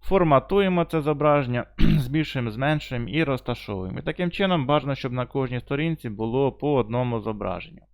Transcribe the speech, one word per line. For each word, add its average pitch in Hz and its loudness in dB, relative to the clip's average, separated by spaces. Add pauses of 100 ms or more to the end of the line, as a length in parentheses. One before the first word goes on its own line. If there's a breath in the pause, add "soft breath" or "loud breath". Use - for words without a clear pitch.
Форматуємо 180 4
це 160 -2
зображення, 143 0
<clears throat> - -16
збільшуємо, 139 2
зменшуємо 135 -2
і 160 0
розташовуємо. 117 -4
І - -10
таким 175 -4
чином 180 0
бажано, 143 0
щоб 127 -6
на 123 -4
кожній 127 -4
сторінці 151 -4
було 113 0
по 143 -2
одному 120 0
зображенню. 101 -6 (120)